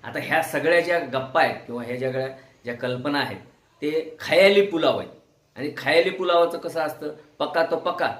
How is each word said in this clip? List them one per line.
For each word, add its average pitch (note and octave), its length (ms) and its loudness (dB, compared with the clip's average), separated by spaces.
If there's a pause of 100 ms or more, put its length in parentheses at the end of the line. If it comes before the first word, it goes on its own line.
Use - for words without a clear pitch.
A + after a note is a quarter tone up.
आता A#2+ 160 -10
ह्या C#3+ 240 0
सगळ्या D#3 360 2
ज्या E3+ 200 0
गप्पा C3+ 440 -2
आहेत A#2+ 120 0 (100)
किंवा A#2+ 180 -10
ह्या B2 160 -8
सगळ्या C3 280 -2 (360)
ज्या A#2+ 100 -8
कल्पना B2+ 460 -4
आहेत, A#2 200 -4 (420)
ते D#3 380 -4
खयाली G3 420 6
पुलाव D3+ 380 2
आहेत. - 120 -10 (440)
आणि C#3+ 220 -8
खयाली E3 320 4
पुलावाचं F3 480 2
कसं E3 240 -4
असतं, D3+ 340 -6 (240)
"पका D#3 320 0
तो E3+ 40 2
पका E3+ 440 -2